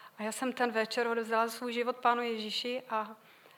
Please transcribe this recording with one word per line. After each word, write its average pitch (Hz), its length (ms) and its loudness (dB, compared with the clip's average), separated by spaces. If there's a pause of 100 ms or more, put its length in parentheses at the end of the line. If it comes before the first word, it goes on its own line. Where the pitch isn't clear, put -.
(180)
A 214 40 -6
já 214 100 -2
jsem 254 200 -2
ten 247 180 2
večer 220 360 0
odevzdala 226 420 2
svůj 233 240 -6
život 240 240 0
Pánu 240 260 4
Ježíši 233 680 -4
a, 220 260 -4 (420)